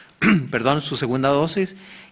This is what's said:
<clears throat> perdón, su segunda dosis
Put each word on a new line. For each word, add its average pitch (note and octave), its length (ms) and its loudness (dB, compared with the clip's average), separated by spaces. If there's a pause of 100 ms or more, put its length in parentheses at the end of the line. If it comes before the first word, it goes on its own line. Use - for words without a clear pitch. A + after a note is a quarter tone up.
(140)
<clears throat> E3+ 380 2
perdón, C3+ 300 0
su C#3+ 140 -8
segunda C3 340 0
dosis E3 440 0 (380)